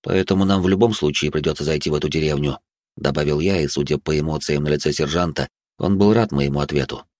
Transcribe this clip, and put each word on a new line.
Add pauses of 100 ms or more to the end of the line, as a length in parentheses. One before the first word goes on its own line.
Поэтому
нам
в
любом
случае
придётся
зайти
в
эту
деревню", — (380)
добавил
я,
и,
судя
по
эмоциям
на
лице
сержанта, (300)
он
был
рад
моему
ответу. (140)